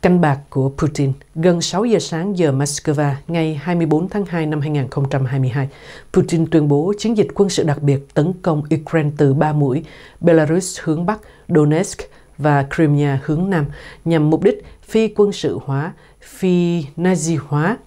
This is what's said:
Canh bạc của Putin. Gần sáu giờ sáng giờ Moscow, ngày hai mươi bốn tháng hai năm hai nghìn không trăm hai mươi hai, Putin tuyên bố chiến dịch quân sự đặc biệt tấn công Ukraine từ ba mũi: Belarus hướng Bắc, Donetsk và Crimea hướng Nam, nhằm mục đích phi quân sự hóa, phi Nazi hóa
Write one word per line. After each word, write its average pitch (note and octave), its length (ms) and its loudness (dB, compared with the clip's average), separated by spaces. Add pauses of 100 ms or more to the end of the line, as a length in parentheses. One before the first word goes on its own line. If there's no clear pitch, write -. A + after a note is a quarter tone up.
Canh F3+ 200 4
bạc C#3 180 2 (100)
của C3+ 280 0
Putin. C#3+ 340 -2 (240)
Gần E3+ 260 2
sáu F#3 240 -2
giờ A3 140 2
sáng F3+ 380 -4
giờ D#3+ 140 2
Moscow, C#3+ 640 -2 (140)
ngày D#3 360 -2
hai F3+ 120 -2
mươi E3+ 100 2
bốn D#3 240 0
tháng G3+ 160 -4
hai E3+ 200 -4
năm D3+ 160 -2
hai D3+ 80 -4
nghìn C#3 200 -2
không C#3 200 -2
trăm C3+ 160 -2
hai C3+ 140 -2
mươi C3 100 0
hai, C3+ 200 -4 (440)
Putin E3+ 340 2
tuyên D#3 200 2
bố D3 300 2
chiến A3 200 0
dịch G#3 180 2
quân G3+ 140 2
sự - 140 -2
đặc D3 180 0
biệt C#3 320 0
tấn E3 280 0
công D3+ 220 -2 (180)
Ukraine D3+ 360 -2
từ C#3 160 4
ba D3+ 200 0
mũi: D3 300 0 (360)
Belarus E3 640 2
hướng D#3+ 220 -2
Bắc, G#3+ 140 -2 (280)
Donetsk D3+ 520 2 (380)
và C#3+ 280 2 (100)
Crimea D3 500 2
hướng E3+ 240 -2
Nam, D#3+ 160 0 (400)
nhằm D#3 240 2
mục D#3 140 2
đích - 220 0 (180)
phi A3 240 0
quân G#3 240 2
sự C3 340 -4
hóa, C#3 280 -4 (280)
phi F3 640 0 (120)
Nazi E3 400 0 (100)
hóa D#3+ 400 0